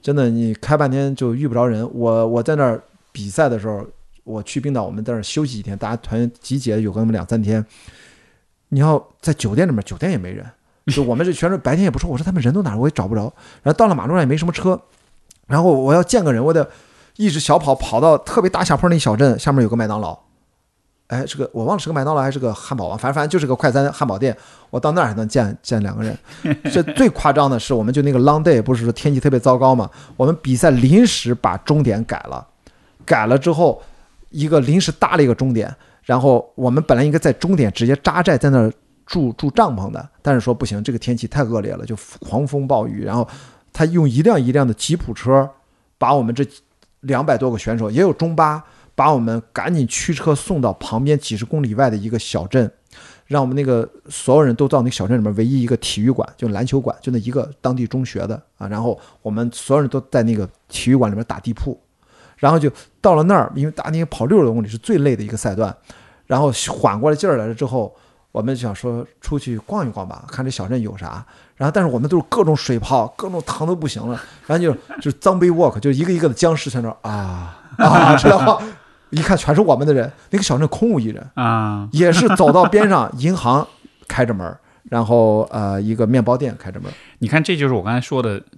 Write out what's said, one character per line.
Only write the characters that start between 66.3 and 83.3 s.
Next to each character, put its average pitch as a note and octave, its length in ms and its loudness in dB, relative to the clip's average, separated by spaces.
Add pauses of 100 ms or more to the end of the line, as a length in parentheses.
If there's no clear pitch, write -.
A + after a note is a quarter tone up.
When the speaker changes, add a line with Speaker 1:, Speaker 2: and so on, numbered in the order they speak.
Speaker 1:
后 C#3+ 120 2 (160)
缓 G#2 320 -2
过 C#3 80 2
来 D3+ 80 2
劲 F#3+ 140 -2
儿 C#3+ 60 2
来 G#2+ 100 -4
了 A2+ 80 -6
之 A2+ 100 -6
后， A#2+ 300 -4 (380)
我 A2 100 -4
们 B2+ 140 -4
想 A#2 180 -8
说 A#2+ 320 -8 (140)
出 - 180 -6
去 B2 200 -8
逛 F#3 280 -6
一 A#2 60 -6
逛 F#2 160 -10
吧， - 180 -18
看 - 180 -10
这 C3 60 -6
小 F#2+ 160 -8
镇 B2+ 140 -2
有 G2 160 -8
啥。 - 280 -14 (300)
然 C3+ 140 -2
后， D#3 40 -2
但 G3 100 2
是 E3 80 2
我 A#2+ 80 -2
们 C3+ 100 -2
都 F3 80 0
是 E3 120 0
各 G#3+ 160 2
种 D#3 120 2
水 B2 220 -2
泡， A#2 380 -2
各 F#3+ 120 -10
种 F3+ 160 -8
疼 - 220 -6
得 F3 80 0
不 D#3 140 -6
行 G#2+ 180 -8
了。 A#2+ 140 -8 (260)
然 D3+ 100 0
后 F3 60 0
就， E3 100 2 (280)
就 D3 100 -4
是 - 40 -2
zombie F3+ 360 2
walk， D#3+ 300 2
就 C#3 100 0
一 C#3 140 0
个 F#3 80 -2
一 F3 60 0
个 E3 100 2
的 B2 60 0
僵 E3 220 2
尸 C#3+ 140 -6
在 B2 100 -4
那 A#2 80 -6
儿 G#2+ 140 -10
啊， F#2 560 -8 (200)
啊， D#3 380 6
知 B2+ 120 4
道 F#3+ 120 6
吗？ - 180 4 (520)
一 D#3 120 -2
看 F#3+ 140 0
全 - 180 0
是 D#3+ 60 2
我 E3+ 140 4
们 C3+ 120 -2
的 D3+ 80 4
人， B2+ 160 0 (200)
那 G3 80 0
个 G3 40 -2
小 C3+ 160 -2
镇 D3+ 100 0
空 A#3 220 0
无 E3+ 100 0
一 A2 60 -2
人。 G#2 180 -8 (100)
Speaker 2:
啊。 A2 580 -2
Speaker 1:
也 E3 200 4
是 F3+ 240 2
走 D3+ 160 6
到 F3 120 6
边 G#3 240 4
上， D3 240 2
<laughs> - 60 -12
银 E3 180 0